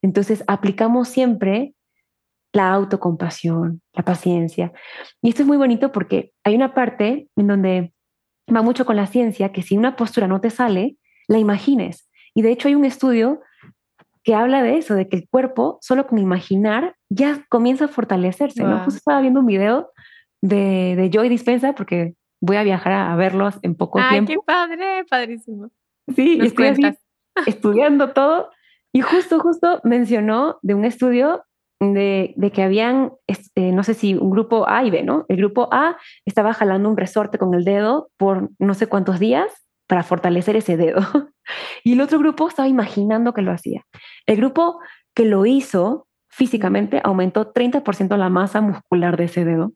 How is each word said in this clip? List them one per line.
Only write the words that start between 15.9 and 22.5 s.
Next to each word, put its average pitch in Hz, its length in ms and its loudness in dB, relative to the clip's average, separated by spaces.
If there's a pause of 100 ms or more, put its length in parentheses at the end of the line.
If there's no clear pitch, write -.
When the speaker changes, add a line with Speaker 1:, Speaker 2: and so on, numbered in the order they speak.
Speaker 1:
con 226 100 0
imaginar, 202 800 0 (140)
ya 285 400 -2
comienza 247 360 2
a - 20 -4
fortalecerse, 226 760 -2
¿no? 196 80 0
Speaker 2:
Guau. 214 140 -2
Speaker 1:
Justo - 120 -4
estaba 285 240 0
viendo 262 180 2
un 254 60 4
video 220 460 0 (500)
de, 190 560 0
de 185 160 2
Joy 220 160 2
Dispenza, 247 460 0
porque 175 400 -4 (260)
voy 190 160 0